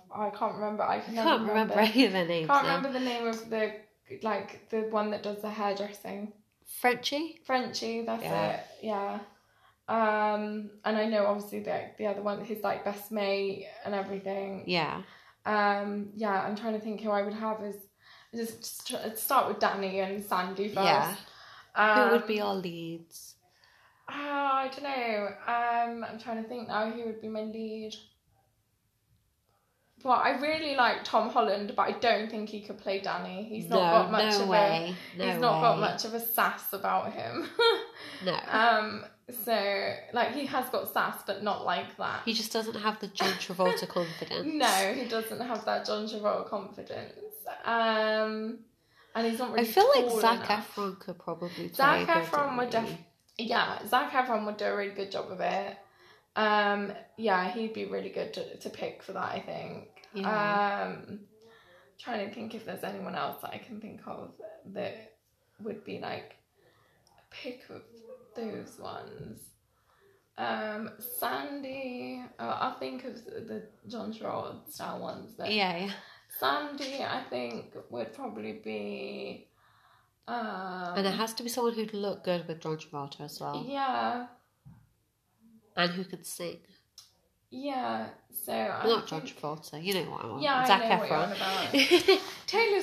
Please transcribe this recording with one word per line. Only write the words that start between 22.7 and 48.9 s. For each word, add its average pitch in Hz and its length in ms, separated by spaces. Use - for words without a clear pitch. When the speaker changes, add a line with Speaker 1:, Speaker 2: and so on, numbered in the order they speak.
Speaker 1:
Oh, 285 60
I 277 540
don't 285 140
know. 233 420
Um, 233 640
I'm 220 100
trying 226 220
to 220 60
think 240 220
now 214 200
who 240 160
would 214 160
be 214 60
my 220 160
lead. 220 500
Well, 254 120
I 269 240
really 302 360
like 226 280
Tom 226 260
Holland, 208 460
but 233 80
I 220 100
don't 220 360
think 220 200
he 208 120
could 202 160
play 196 240
Danny. 185 420
He's 220 240
not 180 100
Speaker 2:
No, 175 260
Speaker 1:
got 180 80
much 214 240
Speaker 2:
no 202 80
Speaker 1:
of 196 40
a, 190 40
Speaker 2:
way. 170 440
No 185 80
Speaker 1:
he's 190 160
not 233 200
got 220 140
Speaker 2:
way. 180 60
Speaker 1:
much 208 240
of 220 80
a 233 60
sass - 540
about 196 400
him. 220 400
<laughs> - 60
Speaker 2:
No. 170 100
Speaker 1:
Um, 214 560
so, 202 500
like, 233 200
he 285 140
has 254 220
got 196 220
sass, 208 360
but 202 160
not 202 220
like 190 320
that. - 280
Speaker 2:
He 226 80
just 220 180
doesn't 220 260
have 214 220
the 196 100
John 190 240
Travolta 185 540
Speaker 1:
<laughs> - 20
Speaker 2:
confidence. 170 600
Speaker 1:
No, 214 420
he 247 140
doesn't 220 340
have 240 240
that 202 200
John 214 220
Travolta 208 420
confidence. - 640
Um, 220 960